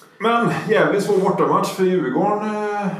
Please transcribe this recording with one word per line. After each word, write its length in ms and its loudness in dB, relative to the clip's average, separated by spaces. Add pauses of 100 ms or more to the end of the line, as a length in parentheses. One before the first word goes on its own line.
(180)
Men 300 0 (200)
jävligt 340 2
svår 260 0
bortamatch 460 0
för 100 0
Djurgården, 540 0 (160)
eh, 320 -4 (140)